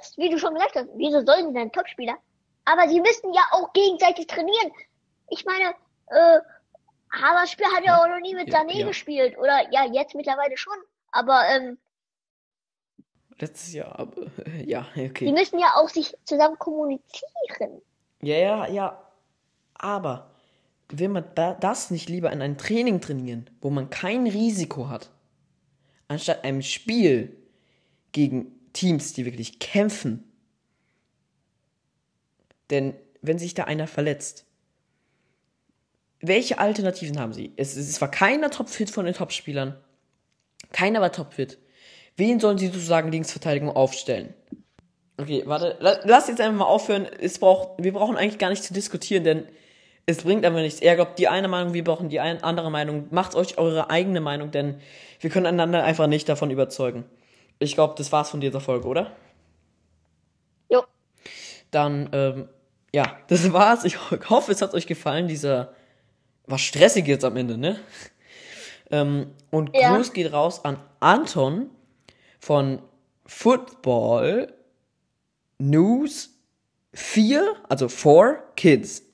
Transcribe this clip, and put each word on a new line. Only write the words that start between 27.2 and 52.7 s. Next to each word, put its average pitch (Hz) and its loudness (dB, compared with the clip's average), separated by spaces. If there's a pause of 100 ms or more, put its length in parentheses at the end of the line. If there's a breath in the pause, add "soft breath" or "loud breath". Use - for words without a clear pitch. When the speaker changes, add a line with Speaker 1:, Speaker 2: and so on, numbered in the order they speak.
Speaker 2:
gegen 131 -2 (220)
Teams, 165 -2
die 127 -8
wirklich 120 -12
kämpfen. 202 -2 (2500)
Denn 135 -2 (280)
wenn 160 -2
sich 175 -10
da 180 -6
einer 156 -6
verletzt, - -6 (1700)
welche 214 0
Alternativen 185 -2
haben 113 -6
sie? - -12
Es, 139 -6
es 143 -8
war 139 -2
keiner 277 0
topfit 226 -8
von 196 -6
den 180 -4
Topspielern. 139 -8 (920)
Keiner 208 0
war 175 2
topfit. - -10 (580 soft breath)
Wen 226 2
sollen 208 2
sie 190 -2
sozusagen 165 -2
Linksverteidigung 151 -4
aufstellen? 131 -2 (840)
Okay, 143 -4
warte, 160 -4
la-, 196 4
lass 269 8
jetzt 240 -6
einfach 214 0
mal 190 2
aufhören. 202 2
Es - -6
braucht, 185 4
wir 190 0
brauchen 208 0
eigentlich 208 -2
gar 185 2
nicht 196 -4
zu 180 -12
diskutieren, 190 -4
denn 160 2 (580 soft breath)
es 165 -2
bringt 202 2
einfach 165 2
nichts. 151 -4
Er 170 8
glaubt 175 0
die 180 4
eine 190 0
Meinung, 180 -2
wir 170 -4
brauchen 165 -2
die 147 -4
ein-, 160 -4
andere 165 -4